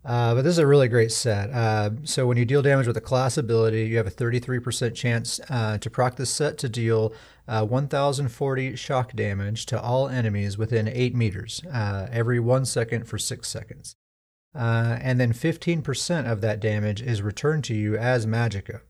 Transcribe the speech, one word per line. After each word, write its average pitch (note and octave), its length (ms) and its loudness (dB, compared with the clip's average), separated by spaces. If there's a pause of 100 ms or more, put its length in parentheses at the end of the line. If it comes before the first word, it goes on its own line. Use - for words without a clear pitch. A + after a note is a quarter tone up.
Uh, A#2+ 320 2
but C3+ 100 2
this F3 80 4
is E3+ 60 4
a D3+ 80 6
really C#3 220 8
great A2+ 240 4
set. G#2 380 0
Uh, G#2+ 400 2 (140)
so C3 220 -2
when A#2+ 120 2
you B2 80 4
deal C#3 160 4
damage C3+ 240 4
with A#2+ 100 0
a - 60 -4
class B2+ 340 0
ability, A2+ 480 2
you A2+ 140 0
have G#2 80 2
a G#2 40 -4
thirty-three A#2+ 500 -2
percent A#2+ 340 -2
chance, A#2 460 -2 (100)
uh, A2 260 0
to A2 140 -6
proc B2 260 0
this C3 140 -4
set D3+ 260 -2
to C3 140 -4
deal, A2+ 420 2 (340)
uh, A2 200 0
one C3 200 0
thousand C#3 420 0
forty C3 480 -2
shock B2+ 360 -2
damage G#2 540 -2
to A2+ 120 -2
all B2+ 300 0
enemies G#2 480 -2
within A2 320 0
eight B2 260 0
meters, A2 460 -2 (100)
uh, G2+ 400 -4
every A#2 300 0
one B2+ 240 4
second A#2 420 -2
for G#2+ 120 -8
six - 280 -6
seconds. - 480 -12 (600)
Uh, A#2 460 0
and B2+ 160 2
then A#2+ 140 4
fifteen D#3+ 500 -2
percent D3 460 -2
of G#2+ 120 0
that G#2+ 200 0
damage G#2+ 420 0
is A#2 200 -2
returned C#3+ 420 -2
to A#2 100 -4
you G#2+ 220 0
as A#2+ 280 2
Magicka. A2 640 -2